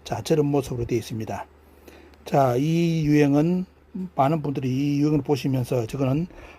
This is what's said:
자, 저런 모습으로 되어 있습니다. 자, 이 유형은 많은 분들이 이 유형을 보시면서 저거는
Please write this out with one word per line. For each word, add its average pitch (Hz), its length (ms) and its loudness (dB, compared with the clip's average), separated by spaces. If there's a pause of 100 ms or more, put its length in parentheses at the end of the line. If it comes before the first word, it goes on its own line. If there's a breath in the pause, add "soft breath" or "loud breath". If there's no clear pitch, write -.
자, 110 200 -8
저런 156 240 2
모습으로 135 400 -2
되어 120 100 -2
있습니다. 110 480 -8 (800 loud breath)
자, 135 300 2
이 160 500 2
유형은 147 600 4 (500)
많은 147 260 2
분들이 139 280 -4
이 143 320 -2
유형을 151 200 2
보시면서 131 640 -2
저거는 139 400 -2 (340 loud breath)